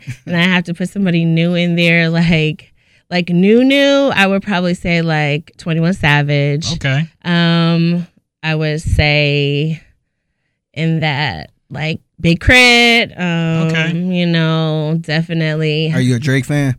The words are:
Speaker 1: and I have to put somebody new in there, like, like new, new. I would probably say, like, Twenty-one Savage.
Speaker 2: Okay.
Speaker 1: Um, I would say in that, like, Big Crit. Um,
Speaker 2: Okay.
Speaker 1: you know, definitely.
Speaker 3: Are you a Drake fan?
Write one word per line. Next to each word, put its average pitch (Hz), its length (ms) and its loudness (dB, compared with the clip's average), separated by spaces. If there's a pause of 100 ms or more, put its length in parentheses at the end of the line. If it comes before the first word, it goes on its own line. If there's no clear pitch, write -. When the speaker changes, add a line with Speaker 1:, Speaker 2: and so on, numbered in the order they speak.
(260)
Speaker 1:
and 175 100 -6
I 170 80 2
have 180 200 2
to 175 100 -8
put 180 160 -6
somebody 175 360 0
new 165 280 0
in 175 220 -2
there, 170 340 2
like, 165 640 0 (380)
like 180 160 -2
new, 196 380 4
new. 277 500 4
I 196 100 4
would 196 160 0
probably 180 340 -2
say, 170 260 -2
like, 151 560 -2
Twenty-one 165 360 -2
Savage. 147 840 0
Speaker 2:
Okay. 147 340 -2 (160)
Speaker 1:
Um, 170 800 0 (340)
I 160 140 -4
would 156 260 -4
say 147 1000 0 (920)
in 160 280 -2
that, 135 500 -4 (180)
like, 156 300 -6 (200)
Big 170 200 2
Crit. 240 800 4
Um, 165 480 -2
Speaker 2:
Okay. 160 260 -2
Speaker 1:
you 175 320 -2
know, 160 760 0
definitely. 156 880 -2
Speaker 3:
Are 160 100 0
you 127 140 0
a 117 40 -4
Drake 131 260 -2
fan? 143 320 -2